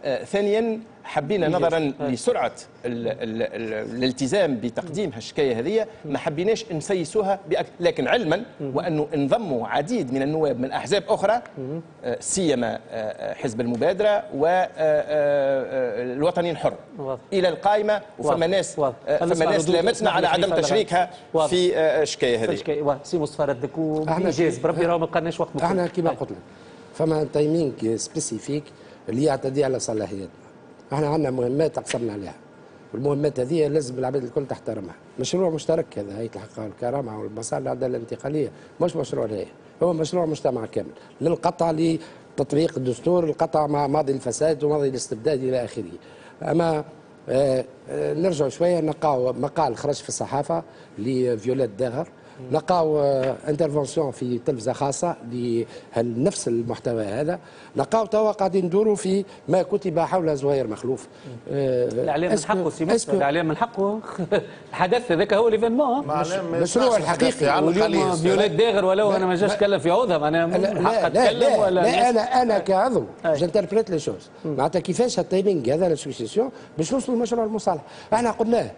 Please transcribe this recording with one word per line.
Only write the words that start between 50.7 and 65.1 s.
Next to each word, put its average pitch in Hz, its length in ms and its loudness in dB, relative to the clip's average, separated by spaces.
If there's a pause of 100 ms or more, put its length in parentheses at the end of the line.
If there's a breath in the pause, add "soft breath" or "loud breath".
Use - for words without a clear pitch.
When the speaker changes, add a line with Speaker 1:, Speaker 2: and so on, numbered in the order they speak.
Speaker 3:
لفيولات 123 720 0
داغر، 120 400 -4 (440 loud breath)
نلقاو، 156 460 2
آه، 135 380 2 (120)
intervention 147 640 0
في 123 280 -4
تلفزة 120 340 -2
خاصة 143 440 -2 (800 loud breath)
لنفس 120 520 0
المحتوى 123 560 -2
هذا، 147 340 -2 (380 loud breath)
نلقاو 202 300 2
توا 214 260 2
قاعدين 190 320 0
ندوروا 202 320 2
في 190 280 0 (240 loud breath)
ما 185 140 4
كتب 190 360 -2
حول 160 380 0
زهير 135 300 2
مخلوف. 117 420 -4 (420 loud breath)
آه، 131 380 0
Speaker 2:
الإعلام 139 420 0
من - 40 4
Speaker 3:
اسكو، - 180 -2
Speaker 2:
حقه 180 180 2
سي 160 140 -4
مصطفى، 196 120 2
Speaker 3:
اسكو 214 200 0
Speaker 2:
الإعلام 160 320 2
من 151 80 0
حقه. 208 440 -2 (300)
<laughs> - 400 -2
الحدث 185 420 2